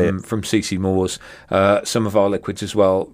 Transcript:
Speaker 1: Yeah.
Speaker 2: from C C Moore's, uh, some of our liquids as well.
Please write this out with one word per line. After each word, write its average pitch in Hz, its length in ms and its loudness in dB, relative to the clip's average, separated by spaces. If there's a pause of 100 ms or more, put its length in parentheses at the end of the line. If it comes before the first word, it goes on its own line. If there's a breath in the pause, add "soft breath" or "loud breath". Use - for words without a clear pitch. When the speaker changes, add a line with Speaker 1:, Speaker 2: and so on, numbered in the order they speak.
Speaker 1:
Yeah. 95 200 0
Speaker 2:
from 107 200 -6
C 107 180 0
C 95 160 -4
Moore's, 95 420 -2 (300 loud breath)
uh, 98 340 2
some 113 220 -2
of 101 100 -4
our 101 140 4
liquids 98 340 -6
as 101 120 -10
well. 95 380 2